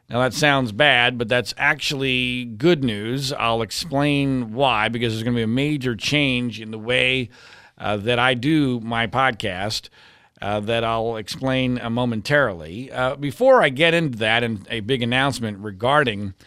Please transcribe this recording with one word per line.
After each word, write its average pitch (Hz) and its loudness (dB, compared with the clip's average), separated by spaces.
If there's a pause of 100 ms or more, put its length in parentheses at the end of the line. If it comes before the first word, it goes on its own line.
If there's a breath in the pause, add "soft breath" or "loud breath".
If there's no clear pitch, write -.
Now, 117 -2
that 127 2
sounds 139 2
bad, 123 4
but 117 -4
that's 123 0
actually 135 -2
good 131 2
news. 123 -4
I'll 117 0
explain 139 0
why, 113 2
because 117 0
there's 110 -4
gonna 120 0
be 117 0
a 113 -2
major 131 0
change 123 -2
in 110 -12
the 110 -8
way, 127 0 (480 loud breath)
uh, 104 -2
that 117 0
I 127 4
do 131 0
my 117 -2
podcast, 107 -2 (520 soft breath)
uh, 104 -2
that 113 -2
I'll 113 -2
explain, 127 -2
uh, 113 -6
momentarily. 113 -2
Uh, 127 -2
before 214 4
I 156 4
get 160 2
into 151 0
that 113 2
and 113 -4
a 113 -4
big 117 -2
announcement 120 -2
regarding, 104 0 (120)